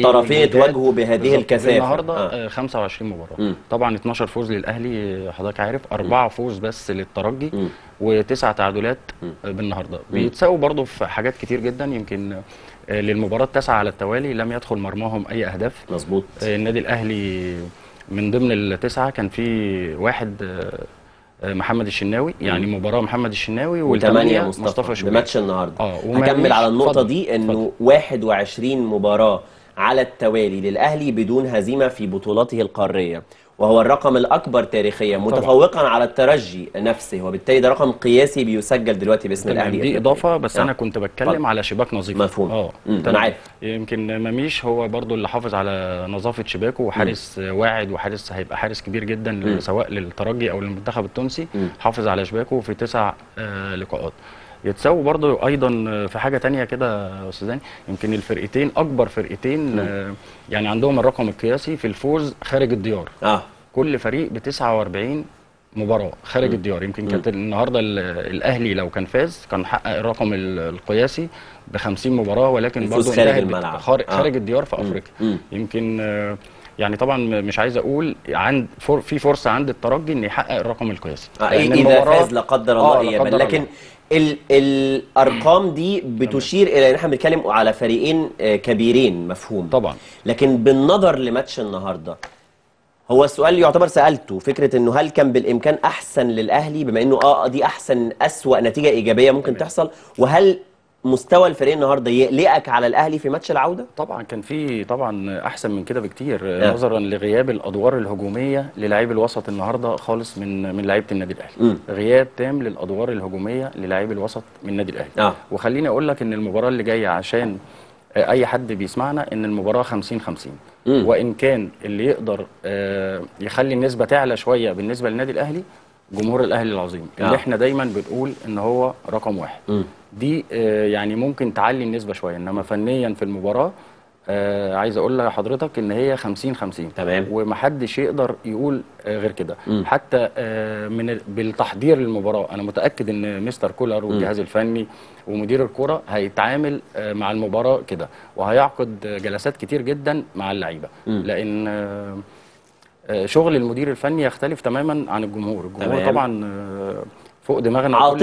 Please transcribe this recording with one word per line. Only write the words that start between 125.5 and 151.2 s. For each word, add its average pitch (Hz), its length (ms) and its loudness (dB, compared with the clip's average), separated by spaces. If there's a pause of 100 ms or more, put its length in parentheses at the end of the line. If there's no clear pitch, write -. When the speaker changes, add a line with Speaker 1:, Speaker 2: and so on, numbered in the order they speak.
Speaker 2:
جمهور 113 320 0
الأهلي 110 280 0
العظيم، 90 360 -6 (100)
اللي 98 140 2
Speaker 1:
آه. - 20 6
Speaker 2:
إحنا 127 220 0
دايمًا 135 280 2
بنقول 123 480 -4 (140)
إن 107 120 -4
هو 123 360 0 (160)
رقم 107 280 -4
واحد. 76 300 -10
Speaker 1:
مم. 104 160 0 (280)
Speaker 2:
دي، 135 400 -4
آه، 107 340 0
يعني، 104 280 0
ممكن 127 400 -2
تعلي 123 300 2
النسبة 113 280 -6
شوية، 87 240 -6
إنما 95 260 -6
فنيًا 113 520 -2
في - 80 -8
المباراة، 101 500 -2 (560)
آه، 101 460 -2
عايز 104 220 -2
أقول 110 220 0
لحضرتك 120 600 -2
إن 107 120 -2
هي 131 260 0
خمسين 117 400 -6
خمسين. 87 380 -8
Speaker 1:
تمام. 92 360 -2
Speaker 2:
ومحدش 110 680 -2
يقدر 135 360 -2 (100)
يقول، 120 380 -4 (240)
آه، 104 120 -4
غير 101 140 -2
كده. 85 240 -8 (100)
Speaker 1:
مم. 104 200 0
Speaker 2:
حتى، 127 500 0
آه، 110 520 -6
من 113 220 -4
ال-، 113 180 -6
بالتحضير 110 720 0
للمباراة، 107 540 -2
أنا 98 100 -8
متأكد 101 460 -2
إن 104 360 -6
مستر 113 260 -4
كولر 110 340 -4
Speaker 1:
مم. 104 60 -4
Speaker 2:
والجهاز 104 300 -2
الفني 110 460 -2 (420)
ومدير 107 360 0
الكرة 139 440 -2
هيتعامل، 110 720 -2 (160)
آه، 107 160 -6
مع 101 180 -4
المباراة 110 560 0
كده، 82 220 -8 (280)
وهيعقد 107 840 0
جلسات 101 340 -4
كتير 135 260 -4
جدًا 147 400 -4 (120)
مع 98 180 -6
اللعيبة، 82 360 -8 (180)
Speaker 1:
مم. 107 200 -2